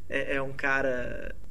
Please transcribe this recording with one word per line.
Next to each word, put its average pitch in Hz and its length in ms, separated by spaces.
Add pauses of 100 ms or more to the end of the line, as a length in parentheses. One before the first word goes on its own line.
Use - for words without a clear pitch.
é, 139 280
é 139 60
um 135 100
cara 135 800 (180)